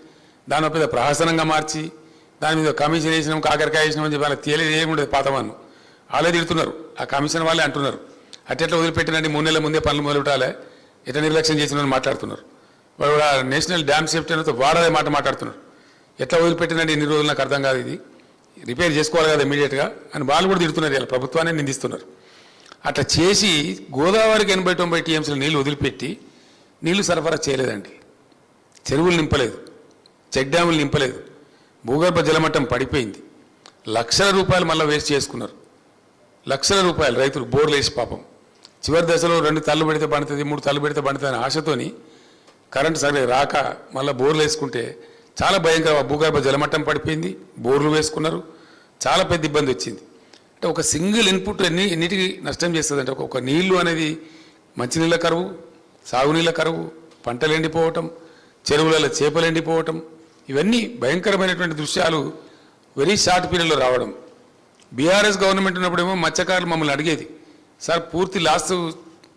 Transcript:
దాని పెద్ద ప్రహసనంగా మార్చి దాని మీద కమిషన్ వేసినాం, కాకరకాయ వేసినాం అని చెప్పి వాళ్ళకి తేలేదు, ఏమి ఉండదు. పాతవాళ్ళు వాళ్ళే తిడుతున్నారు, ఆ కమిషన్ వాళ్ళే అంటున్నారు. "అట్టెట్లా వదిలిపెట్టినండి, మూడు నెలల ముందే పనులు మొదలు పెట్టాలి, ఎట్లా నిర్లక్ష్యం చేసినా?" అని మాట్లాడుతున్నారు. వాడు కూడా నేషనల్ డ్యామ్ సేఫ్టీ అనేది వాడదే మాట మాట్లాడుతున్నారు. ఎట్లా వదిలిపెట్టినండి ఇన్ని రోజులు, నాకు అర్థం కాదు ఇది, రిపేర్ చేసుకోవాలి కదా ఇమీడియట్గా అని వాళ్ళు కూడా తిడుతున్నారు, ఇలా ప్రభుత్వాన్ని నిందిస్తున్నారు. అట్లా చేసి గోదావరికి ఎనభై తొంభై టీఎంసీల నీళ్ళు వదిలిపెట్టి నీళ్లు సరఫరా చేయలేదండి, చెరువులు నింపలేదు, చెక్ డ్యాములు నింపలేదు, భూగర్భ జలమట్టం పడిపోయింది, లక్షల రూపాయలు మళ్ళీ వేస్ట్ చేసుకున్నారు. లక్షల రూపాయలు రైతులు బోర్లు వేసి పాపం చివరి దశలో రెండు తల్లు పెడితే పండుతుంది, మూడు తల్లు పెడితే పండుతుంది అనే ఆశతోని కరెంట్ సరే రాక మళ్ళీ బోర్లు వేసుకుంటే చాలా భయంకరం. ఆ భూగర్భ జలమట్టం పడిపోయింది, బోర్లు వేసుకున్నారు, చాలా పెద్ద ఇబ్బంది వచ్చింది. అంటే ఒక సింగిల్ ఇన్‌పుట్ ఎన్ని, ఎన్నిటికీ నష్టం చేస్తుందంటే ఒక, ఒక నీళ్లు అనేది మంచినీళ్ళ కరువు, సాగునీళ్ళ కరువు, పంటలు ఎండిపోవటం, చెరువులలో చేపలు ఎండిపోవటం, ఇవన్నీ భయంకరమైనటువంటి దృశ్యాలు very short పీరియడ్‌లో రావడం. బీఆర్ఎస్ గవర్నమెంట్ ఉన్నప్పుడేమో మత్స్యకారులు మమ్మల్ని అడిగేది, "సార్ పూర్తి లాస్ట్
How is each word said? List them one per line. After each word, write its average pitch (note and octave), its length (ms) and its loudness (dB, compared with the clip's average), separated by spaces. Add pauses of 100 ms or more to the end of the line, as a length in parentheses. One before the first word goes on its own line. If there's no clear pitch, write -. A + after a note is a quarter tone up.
(500)
దాని D3+ 200 0
పెద్ద D#3 220 0
ప్రహసనంగా D3 520 0
మార్చి D#3 480 -2 (520)
దాని D#3 180 0
మీద D3+ 120 2
కమిషన్ D#3 360 0
వేసినాం, D#3 320 0
కాకరకాయ D3+ 440 2
వేసినాం D#3 200 -2
అని D3+ 80 -2
చెప్పి C#3+ 80 -2
వాళ్ళకి C#3+ 200 -2
తేలేదు, D#3 280 0
ఏమి D#3+ 220 0
ఉండదు. D3 140 0
పాతవాళ్ళు C3+ 480 -2 (600)
వాళ్ళే D#3+ 180 2
తిడుతున్నారు, E3 420 0 (280)
ఆ - 20 -4
కమిషన్ D3 400 -2
వాళ్ళే E3 200 2
అంటున్నారు. C#3 360 -2 (500)
"అట్టెట్లా D#3+ 280 0
వదిలిపెట్టినండి, D#3+ 520 0
మూడు D#3 160 0
నెలల D#3+ 120 2
ముందే D#3 220 0
పనులు D3 220 0
మొదలు C#3+ 180 0
పెట్టాలి, C#3 340 0 (540)
ఎట్లా C3+ 140 -2
నిర్లక్ష్యం D#3 380 2
చేసినా?" C#3+ 200 -2
అని C#3 100 0
మాట్లాడుతున్నారు. B2+ 520 -2 (580)
వాడు C#3+ 120 2
కూడా D3 300 2
నేషనల్ D3+ 440 -2
డ్యామ్ D3+ 220 2
సేఫ్టీ E3 260 -2
అనేది D#3 180 0
వాడదే D#3+ 380 4
మాట D3+ 180 2
మాట్లాడుతున్నారు. C3+ 520 -2 (640)
ఎట్లా E3+ 160 2
వదిలిపెట్టినండి E3 540 0
ఇన్ని D3 140 0
రోజులు, D3+ 200 0
నాకు C3+ 140 -2
అర్థం C3+ 200 -2
కాదు C3 180 0
ఇది, B2+ 200 -8 (680)
రిపేర్ D3+ 280 -2
చేసుకోవాలి D#3 360 2
కదా D3+ 120 4
ఇమీడియట్గా C#3 500 0 (240)
అని D3 80 -4
వాళ్ళు D#3 240 2
కూడా F#3+ 120 2
తిడుతున్నారు, D#3+ 340 0
ఇలా B2+ 120 0
ప్రభుత్వాన్ని C3+ 480 -2
నిందిస్తున్నారు. C3+ 520 -4 (800)
అట్లా D3 200 -2 (140)
చేసి F3+ 600 2 (200)
గోదావరికి G#3+ 520 4
ఎనభై F#3 220 2
తొంభై E3+ 280 0
టీఎంసీల D#3 320 -2
నీళ్ళు C#3+ 260 0
వదిలిపెట్టి C#3+ 580 -4 (680)
నీళ్లు F#3 200 0
సరఫరా D#3+ 340 0 (120)
చేయలేదండి, B2 400 -2 (1000)
చెరువులు E3+ 240 4
నింపలేదు, C#3 420 0 (800)
చెక్ C3+ 120 0
డ్యాములు E3+ 280 2
నింపలేదు, C#3+ 460 0 (640)
భూగర్భ E3 340 2
జలమట్టం D#3 440 2
పడిపోయింది, B2 600 -2 (680)
లక్షల A#2+ 400 0
రూపాయలు F#3 360 2
మళ్ళీ D#3+ 200 2
వేస్ట్ D3 260 0
చేసుకున్నారు. B2+ 500 -4 (840)
లక్షల F#3+ 340 0
రూపాయలు D3 380 2
రైతులు C#3 240 0
బోర్లు C#3+ 320 2
వేసి C#3 160 0
పాపం G#2+ 280 -6 (640)
చివరి E3 340 2
దశలో E3+ 220 2
రెండు D3+ 200 2
తల్లు D3+ 260 0
పెడితే D#3 200 0
పండుతుంది, C#3+ 380 -2
మూడు C#3+ 180 -4
తల్లు C#3+ 180 -2
పెడితే D3 220 -2
పండుతుంది C3+ 340 -2
అనే A#2 100 -2
ఆశతోని D3 480 -4 (800)
కరెంట్ D3+ 240 0
సరే C#3+ 280 0
రాక C3 500 0 (200)
మళ్ళీ C#3 180 -4
బోర్లు D3 300 2
వేసుకుంటే B2 560 -4 (440)
చాలా F#3 140 2
భయంకరం. D#3+ 400 4
ఆ C#3 40 4
భూగర్భ D3 360 2
జలమట్టం C#3+ 440 0
పడిపోయింది, D#3 560 -4 (220)
బోర్లు C#3 300 2
వేసుకున్నారు, D#3 540 0 (640)
చాలా E3+ 160 4
పెద్ద E3 220 0
ఇబ్బంది D3+ 260 0
వచ్చింది. - 280 -6 (340)
అంటే - 340 -10
ఒక D#3+ 140 -2
సింగిల్ G3 460 0
ఇన్‌పుట్ F#3+ 340 -2
ఎన్ని, F3+ 300 0
ఎన్నిటికీ F#3 520 -2
నష్టం E3 320 -4
చేస్తుందంటే C#3+ 360 -2
ఒక, C3 100 -6
ఒక C3 160 -6
నీళ్లు E3 380 2
అనేది D#3+ 460 -2 (560)
మంచినీళ్ళ D#3+ 380 0
కరువు, E3+ 380 0 (520)
సాగునీళ్ళ D#3 440 2
కరువు, D#3+ 420 -2 (360)
పంటలు C#3 260 0
ఎండిపోవటం, D#3+ 560 0 (600)
చెరువులలో D#3 360 4
చేపలు D3+ 380 0
ఎండిపోవటం, D#3+ 560 -2 (480)
ఇవన్నీ G3+ 500 0
భయంకరమైనటువంటి F3+ 760 0
దృశ్యాలు D#3 580 -2 (640)
very E3+ 180 2 (100)
short F3+ 220 2
పీరియడ్‌లో E3 320 2
రావడం. B2 340 2 (800)
బీఆర్ఎస్ G3 440 2
గవర్నమెంట్ F#3+ 400 0
ఉన్నప్పుడేమో F3+ 380 -2
మత్స్యకారులు F3 520 0
మమ్మల్ని D#3 260 0
అడిగేది, D3+ 360 -4 (520)
"సార్ E3 200 0 (120)
పూర్తి F3+ 260 -2
లాస్ట్ E3 320 2 (640)